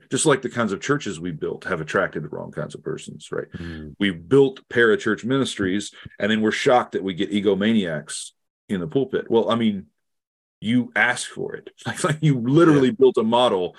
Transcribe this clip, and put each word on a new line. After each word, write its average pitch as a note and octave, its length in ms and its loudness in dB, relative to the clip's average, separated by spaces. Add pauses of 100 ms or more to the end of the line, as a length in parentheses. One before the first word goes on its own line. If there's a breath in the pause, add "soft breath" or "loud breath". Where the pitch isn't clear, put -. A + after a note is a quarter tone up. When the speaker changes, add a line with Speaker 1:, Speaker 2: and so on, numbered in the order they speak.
(120)
Speaker 1:
Just C3+ 140 0
like C#3+ 180 4
the A#2+ 60 -4
kinds A2+ 220 -2
of F#2+ 100 -6
churches F#2+ 380 -2
we F2 120 -6
built E2 340 -8
have E2+ 160 -4
attracted E2+ 420 -2
the D2 60 -10
wrong G1+ 220 -12
kinds - 240 -10
of - 80 -16
persons, - 480 -12
right? - 260 -8
Speaker 2:
Mm. D#2+ 420 -12
Speaker 1:
We've E2+ 300 -6
built C3+ 400 2
parachurch G#2+ 560 2
ministries, G#2 640 -2 (280 loud breath)
and G#2 120 0
then A2 100 0
we're G#2+ 100 2
shocked B2 400 2
that F2+ 120 -4
we F#2+ 120 -4
get F#2+ 160 -4
egomaniacs G2 1000 0 (380)
in G2 100 -4
the E2+ 80 -6
pulpit. B2+ 420 -2
Well, G#2+ 200 2
I A#2 60 2
mean, A2 320 -2 (760)
you A#2+ 340 0
ask A#2 340 0
for - 260 -10
it. - 220 -14
<laughs> - 80 -16
Like, - 180 -8
like, D3+ 180 0
you C#3+ 180 4
literally C#3+ 500 6
Speaker 2:
Yeah. A2 100 -4
Speaker 1:
built B2+ 180 6
a A#2 60 0
model A2 560 2